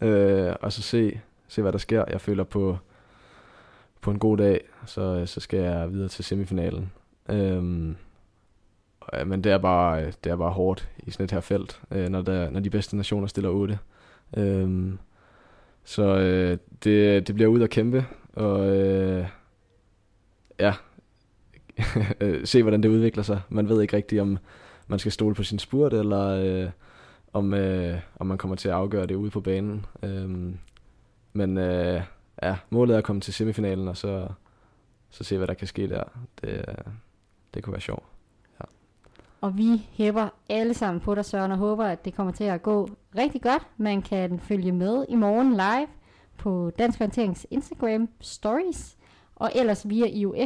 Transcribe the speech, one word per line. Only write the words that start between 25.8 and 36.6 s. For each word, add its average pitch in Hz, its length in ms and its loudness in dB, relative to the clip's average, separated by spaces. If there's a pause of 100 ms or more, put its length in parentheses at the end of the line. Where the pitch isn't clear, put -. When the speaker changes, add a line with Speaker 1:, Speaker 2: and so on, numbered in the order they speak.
Speaker 1:
eller, 101 340 0
øh, 92 420 0 (640)
om, 98 200 0
øh, 92 460 0 (160)
om 95 120 -6
man 95 100 -2
kommer 95 180 -4
til 95 140 -4
at 90 60 0
afgøre 98 300 0
det 95 100 -4
ude 104 140 -4
på 101 120 -4
banen. 101 440 -4 (180)
Øhm, 92 540 -6 (760)
men, 95 240 0
øh, 90 440 0 (420)
ja, 92 140 -2 (120)
målet 120 240 4
er 110 40 6
at 107 60 2
komme 101 180 -2
til 95 120 -10
semifinalen, 101 540 -2
og 90 100 -6
så, 95 300 -6 (840)
så - 140 -16
se, 98 140 -2
hvad 92 100 -2
der 92 60 -4
kan 95 140 -8
ske 98 220 -4
der. - 140 -4 (380)
Det, 52 80 -6
øh, - 440 -10 (600)